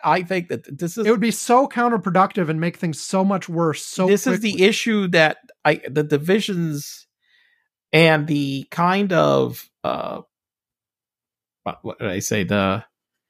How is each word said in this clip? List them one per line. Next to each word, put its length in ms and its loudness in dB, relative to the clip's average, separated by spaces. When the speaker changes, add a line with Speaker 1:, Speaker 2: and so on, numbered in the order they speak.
Speaker 1:
I 180 2
think 280 -4
that 280 -10
this 200 -6
is 100 0
Speaker 2:
it 40 4
would 100 2
be 100 2
so 340 2
counterproductive 840 0
and 100 -2
make 160 -2
things 240 -6
so 240 -2
much 240 -2
worse 380 -2
so 200 -2
Speaker 1:
This 220 2
is 140 0
the 100 0
Speaker 2:
quickly. 160 2
Speaker 1:
issue 420 0
that 280 4
I, 160 2
the 140 -2
divisions 1040 -2
and 340 4
the 420 -4
kind 440 0
of, 560 0
uh, 380 -6
what, 200 -10
what 160 -12
did 100 -6
I 100 -4
say? 240 -2
The 400 0